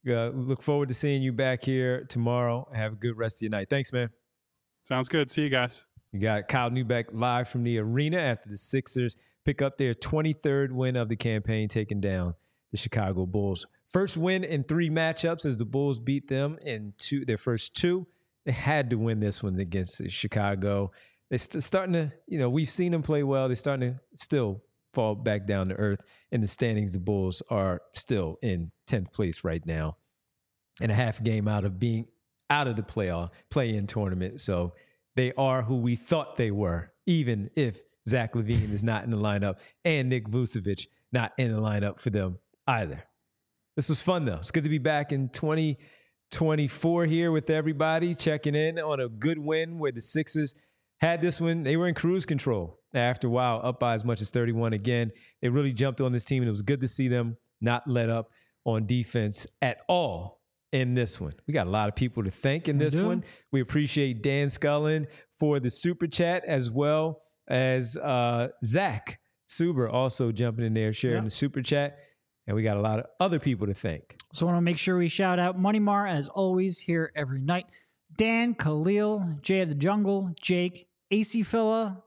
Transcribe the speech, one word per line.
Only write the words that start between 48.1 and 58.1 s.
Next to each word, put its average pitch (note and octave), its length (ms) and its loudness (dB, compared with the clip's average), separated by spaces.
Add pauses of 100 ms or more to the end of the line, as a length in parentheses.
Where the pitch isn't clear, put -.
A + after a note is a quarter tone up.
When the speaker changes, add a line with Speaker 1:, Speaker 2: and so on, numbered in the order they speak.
Speaker 1:
checking D3+ 400 0
in D#3+ 240 0
on D3+ 220 -2
a B2 80 -2
good C3 300 -2
win D#3+ 400 -2
where C#3+ 140 0
the A#2 80 -10
Sixers D3+ 540 -2 (460)
had E3 200 2
this F3 200 0
one. E3 220 0
They C#3+ 140 2
were F3 120 2
in E3 60 0
cruise F3+ 320 0
control A2+ 520 -2 (160)
after B2 320 0
a A#2 40 2
while, A#2+ 320 2
up B2 180 -2
by A#2+ 140 2
as A2 100 -4
much A#2+ 160 0
as A2 100 -4
thirty-one A#2 420 0
again. A2+ 400 0 (280)
They B2 80 0
really C3+ 240 2
jumped B2+ 280 0
on B2+ 120 2
this A#2+ 120 0
team, C3 180 2
and A#2 60 2
it A2 40 2
was G#2 100 -2
good C3 180 0
to B2+ 80 0
see C3 200 0
them A#2 280 0 (240)
not A#2+ 260 0
let A#2+ 240 2